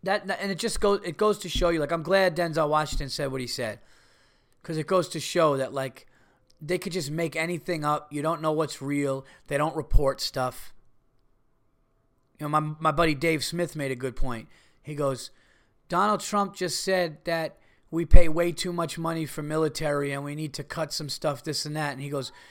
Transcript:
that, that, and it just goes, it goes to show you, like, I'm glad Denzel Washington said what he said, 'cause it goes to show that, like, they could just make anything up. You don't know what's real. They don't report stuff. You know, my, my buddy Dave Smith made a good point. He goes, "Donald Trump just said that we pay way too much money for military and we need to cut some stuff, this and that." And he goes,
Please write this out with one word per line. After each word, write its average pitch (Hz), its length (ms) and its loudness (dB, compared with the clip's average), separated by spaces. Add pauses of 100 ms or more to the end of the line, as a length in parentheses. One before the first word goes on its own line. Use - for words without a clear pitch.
that, 196 240 -2
that, 190 140 -4
and 196 100 -4
it 180 80 -6
just 226 200 -4
goes, 202 240 2
it - 140 -8
goes 214 220 2
to - 100 -10
show 175 200 0
you, 170 100 0
like, 147 120 -2
I'm 165 120 -4
glad 185 340 2
Denzel 160 320 0
Washington 151 400 -2
said 139 220 -6
what 131 100 -6
he 123 60 -8
said, 110 320 -8 (840)
'cause 160 140 -8
it 156 100 -6
goes 180 220 0
to 165 100 -8
show 151 380 2
that, 127 160 -4
like, 135 340 -8 (540)
they 165 160 -4
could 180 160 -6
just 151 180 -6
make 160 240 -4
anything 165 480 -4
up. 147 300 -2
You 147 80 -6
don't 156 200 -2
know 156 120 0
what's 156 280 -4
real. 139 440 -2 (220)
They 143 100 -4
don't 143 180 -2
report 143 460 2
stuff. - 520 -6 (1700)
You 151 60 -8
know, 147 40 -6
my, 151 300 0
my 160 120 0
buddy 151 240 2
Dave 156 280 0
Smith 170 320 -4
made 143 160 -4
a 131 40 -4
good 123 200 -6
point. 120 320 0 (340)
He 151 140 -12
goes, 139 360 -4 (560)
"Donald 202 320 0
Trump 202 360 -2
just - 280 -4
said 175 420 -2
that 165 320 -4 (340)
we 165 140 -2
pay - 220 12
way 170 240 2
too 180 220 -6
much 170 240 -4
money 165 280 -4
for 151 180 -10
military 147 680 -2
and 139 120 -6
we 143 120 -8
need 151 200 -8
to 147 80 -10
cut 156 300 -8
some 151 160 -8
stuff, 143 340 -6
this 147 220 -6
and 151 100 -8
that." 147 180 -4
And 131 80 -12
he 143 80 -10
goes, 139 220 -6 (200)